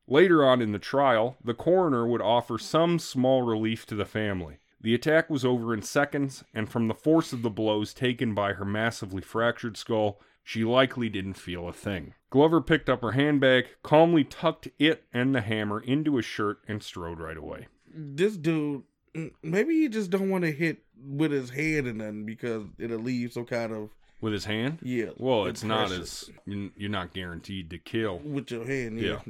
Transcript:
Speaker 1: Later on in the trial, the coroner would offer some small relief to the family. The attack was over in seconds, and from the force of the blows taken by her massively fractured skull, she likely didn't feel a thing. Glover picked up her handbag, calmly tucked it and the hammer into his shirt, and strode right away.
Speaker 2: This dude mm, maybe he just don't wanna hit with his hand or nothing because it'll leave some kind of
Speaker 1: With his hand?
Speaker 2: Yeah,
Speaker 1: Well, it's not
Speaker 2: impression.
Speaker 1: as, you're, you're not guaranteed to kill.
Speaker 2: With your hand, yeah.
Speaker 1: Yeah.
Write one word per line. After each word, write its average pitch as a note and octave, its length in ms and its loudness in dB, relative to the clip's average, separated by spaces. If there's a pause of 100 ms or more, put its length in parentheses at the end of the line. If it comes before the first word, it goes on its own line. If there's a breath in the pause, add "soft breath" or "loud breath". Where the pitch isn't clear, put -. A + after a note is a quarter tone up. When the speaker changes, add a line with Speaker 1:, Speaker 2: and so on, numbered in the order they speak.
Speaker 1:
Later D#3+ 360 8
on B2+ 160 6
in A2 120 0
the G2+ 80 -4
trial, B2 640 2
the A#2 100 -2
coroner D#3+ 540 4
would A#2 140 0
offer A#2 360 2
some E3 400 2
small C3 440 2
relief A2+ 440 0
to - 80 -8
the G#2 120 0
family. F#2 500 -4 (240)
The A2 140 2
attack D#3 360 2
was C#3 140 -2
over A#2+ 280 0
in G#2+ 100 -4
seconds, C#3+ 600 -2 (100)
and A2 160 -6
from A#2 200 -2
the A2 60 -2
force D#3+ 380 0
of A#2+ 100 -8
the A#2 80 -2
blows G#2+ 440 -2
taken B2 400 -2
by G2+ 200 0
her G2+ 100 -8
massively G2+ 580 -4
fractured A2+ 540 -4
skull, G#2+ 440 -2 (220 soft breath)
she A2+ 220 -4
likely B2 440 2
didn't F#2+ 260 -6
feel F2 340 -10
a F2 40 -10
thing. F2+ 420 -6 (160)
Glover D#3+ 300 6
picked D3+ 300 2
up B2+ 120 0
her A2+ 100 -2
handbag, C3+ 540 4 (180)
calmly D#3+ 400 6
tucked - 420 -4 (140)
it D3+ 320 2
and B2+ 240 2
the B2 40 0
hammer G#2+ 400 -2
into C#3+ 360 0
his A2+ 80 0
shirt, G#2 420 -4
and G#2+ 160 -6
strode E2+ 380 -10
right D#2+ 160 -10
away. D#2 320 -14 (180)
Speaker 2:
This D#3 500 -4
dude D3 460 -2 (320)
mm, D#3+ 180 -10 (100)
maybe G#3 380 0
he D#4 80 2
just G#3+ 220 -4
don't G3 200 0
wanna F3+ 200 0
hit D3+ 320 -2 (200)
with C#3 280 -2
his C3 200 -2
hand D3+ 360 -2
or A#2+ 60 -4
nothing G#2+ 320 -8
because A2 400 -6 (140)
it'll A2+ 200 -6
leave A#2+ 340 -4
some A#2+ 140 -6
kind A#2 260 -4
of G#2+ 180 -10 (300)
Speaker 1:
With A2 120 -2
his G2+ 140 -4
hand? A#2+ 360 -2
Speaker 2:
Yeah, B2 360 -4
Speaker 1:
Well, A#2 280 2
it's A2 180 -6
not A2 280 0
Speaker 2:
impression. F2+ 100 -6
Speaker 1:
as, - 280 -12 (160)
you're, G2+ 300 -8
you're G#2 140 -6
not F#2 220 -6
guaranteed F2+ 580 -10
to F2 80 -12
kill. G#2+ 420 -4
Speaker 2:
With C#3+ 300 -8
your A#2 140 -8
hand, A#2+ 360 -6
yeah. G2+ 80 -2
Speaker 1:
Yeah. D2+ 100 -4 (120)